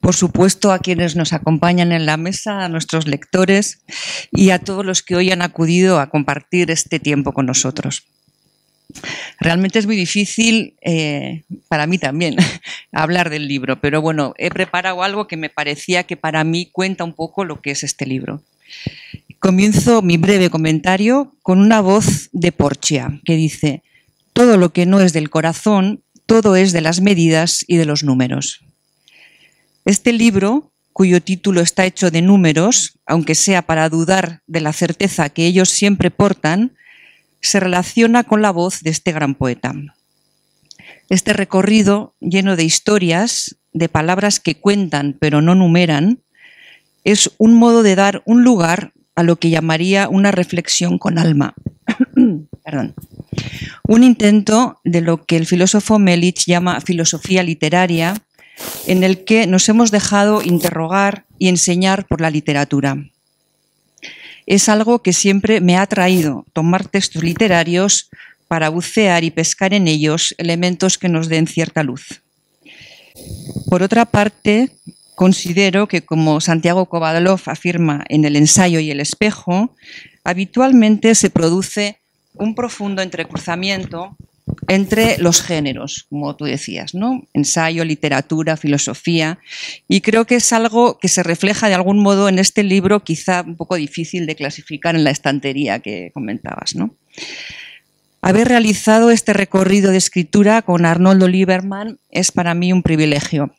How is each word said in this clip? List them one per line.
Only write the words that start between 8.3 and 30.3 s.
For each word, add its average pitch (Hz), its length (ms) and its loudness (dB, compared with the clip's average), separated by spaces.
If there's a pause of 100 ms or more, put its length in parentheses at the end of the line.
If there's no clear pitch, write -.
Realmente 185 400 0
es 202 60 -2
muy 214 100 -2
difícil, 208 840 -2
eh, 156 640 -6 (240)
para 151 200 -2
mí 180 100 -2
también, 160 400 -4
<laughs> - 540 -4
hablar 170 380 -2
del 151 180 -8
libro, 131 340 -6
pero 143 200 0
bueno, 151 360 -2
he 170 120 -6
preparado 180 540 -4
algo 202 240 -4
que 170 100 -12
me 156 120 -10
parecía 151 540 -4
que 170 140 -10
para 156 260 -4
mí 170 280 -4
cuenta 185 320 -4
un 165 100 -10
poco 165 320 -8
lo 156 160 -12
que 139 100 -8
es 143 120 -8
este 143 220 -8
libro. 131 360 -8 (1000)
Comienzo 208 640 2
mi 170 160 2
breve 180 320 2
comentario 185 920 0
con 185 160 2
una 214 220 6
voz 196 500 0
de 170 200 0
Porcia, 143 720 -2
que 165 100 0
dice: 151 480 -2 (500)
"Todo 240 240 6
lo 180 160 4
que 180 120 2
no 190 160 4
es 180 120 4
del 151 160 -4
corazón, 190 720 0 (240)
todo 214 300 4
es 185 160 4
de 170 100 0
las 170 200 0
medidas 165 680 2
y 175 100 2
de 160 80 2
los 151 180 -2
números". 131 580 -2 (1200)
Este 208 300 0
libro, 226 580 0 (220)